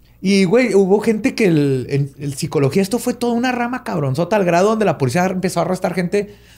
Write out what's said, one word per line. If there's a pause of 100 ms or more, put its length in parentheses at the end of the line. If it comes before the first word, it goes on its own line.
(260)
Y,
güey,
hubo
gente
que
el,
en,
en
psicología,
esto
fue
toda
una
rama
cabronzota,
al
grado
donde
la
policía
empezó
a
arrestar
gente (240)